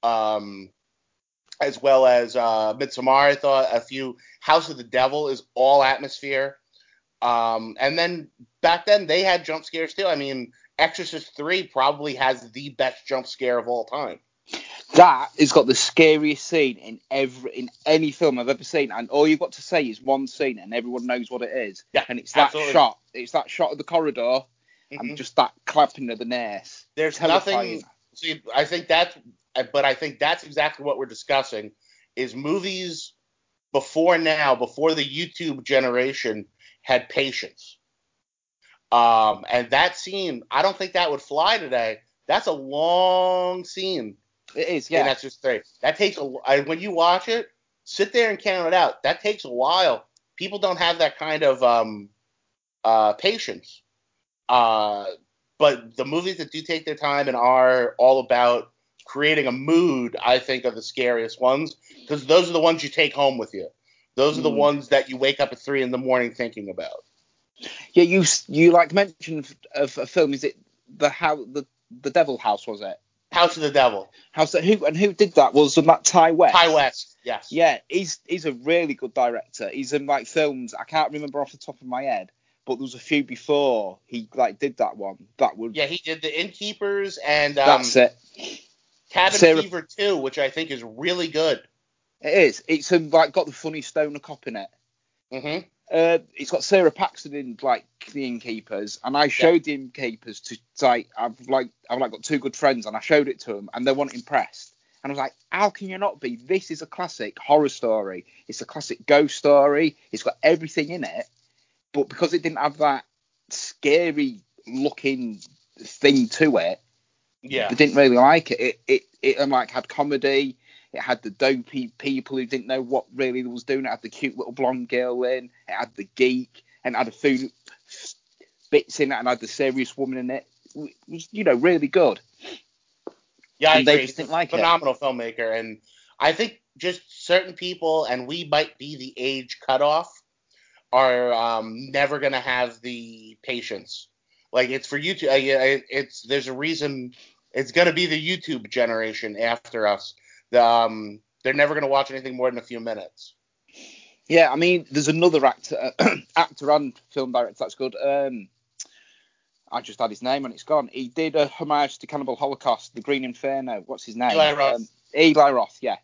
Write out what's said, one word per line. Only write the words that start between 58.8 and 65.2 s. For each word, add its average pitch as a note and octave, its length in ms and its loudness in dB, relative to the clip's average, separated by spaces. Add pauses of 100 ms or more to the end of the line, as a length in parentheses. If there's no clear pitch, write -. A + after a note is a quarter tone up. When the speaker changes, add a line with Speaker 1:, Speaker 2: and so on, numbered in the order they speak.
Speaker 1:
creating D3 420 0
a B2 60 -2
mood, C#3 680 0
I B2+ 200 4
think, B2+ 240 -6
are A#2+ 80 0
the A2+ 100 -14
scariest A#2+ 580 -4
ones, C#3 360 0 (320)
'cause C#3+ 180 -6
those E3+ 240 4
are - 20 -8
the E3 80 0
ones E3 220 2
you D3 60 -6
take D3+ 260 0
home C#3 240 2
with G#2+ 160 -8
you. F2+ 140 -10 (480)
Those C#3+ 220 2
are - 40 -8
the D3+ 80 2
Speaker 2:
Mm. C#3 60 -2
Speaker 1:
ones C#3+ 320 2
that C#3 200 2
you C3 80 -12
wake C3+ 220 0